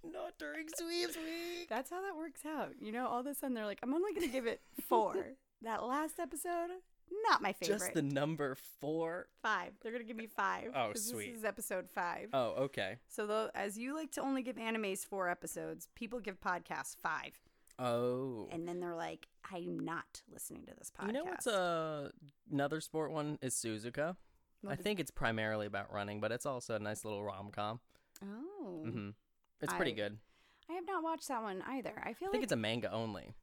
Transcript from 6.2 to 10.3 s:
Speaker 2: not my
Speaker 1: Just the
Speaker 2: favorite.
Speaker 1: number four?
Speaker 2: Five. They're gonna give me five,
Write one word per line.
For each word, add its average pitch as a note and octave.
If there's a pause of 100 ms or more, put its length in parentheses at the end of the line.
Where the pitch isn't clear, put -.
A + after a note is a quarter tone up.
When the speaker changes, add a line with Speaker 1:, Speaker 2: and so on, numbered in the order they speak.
Speaker 2:
not B3
my F#3+
Speaker 1:
Just G3+
the D#3+
Speaker 2:
favorite. C#3
Speaker 1:
number C#3+ (260)
four? E3 (140)
Speaker 2:
Five. G3
They're A3+
gonna A#3+
give A3
me A3+
five, G3